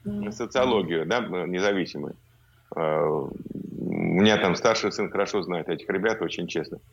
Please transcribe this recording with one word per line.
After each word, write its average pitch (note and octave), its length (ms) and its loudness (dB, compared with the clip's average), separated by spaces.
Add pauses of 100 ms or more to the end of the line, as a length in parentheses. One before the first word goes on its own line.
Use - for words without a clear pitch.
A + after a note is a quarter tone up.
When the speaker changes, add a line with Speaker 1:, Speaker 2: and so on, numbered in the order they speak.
Speaker 1:
Мгм. G3+ 280 -4
Speaker 2:
социологию, G#2+ 760 0
да, A2 100 2
м, F2+ 340 -4
независимую. F2+ 600 0 (640)
Э, D#2 280 2
у - 920 -4 (300)
меня G#2+ 140 8
там F2+ 180 4
старший A2+ 360 2
сын G2+ 180 -2
хорошо G2 320 0
знает F2 280 -4
этих D#2+ 200 -4
ребят, A2 320 0
очень F2 260 -4
честно. - 300 -6 (160)